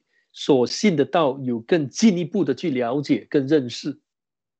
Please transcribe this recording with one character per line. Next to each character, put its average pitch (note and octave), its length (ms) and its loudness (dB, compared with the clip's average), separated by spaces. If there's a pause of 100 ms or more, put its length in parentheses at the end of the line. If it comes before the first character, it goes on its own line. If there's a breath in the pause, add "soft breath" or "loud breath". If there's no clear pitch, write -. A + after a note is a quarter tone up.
(320)
所 B2+ 340 2
信 F#3 300 0
的 C#3 80 2
道 C#3+ 380 0
有 B2 180 -4
更 D3 280 0
进 E3+ 280 2
一 F3 80 -2
步 F#3 200 -2
的 C3 100 0
去 E3+ 160 -6
了 B2 300 -2
解、 - 300 -2
更 C3+ 160 0
认 C#3 220 2
识。 - 300 -10 (600)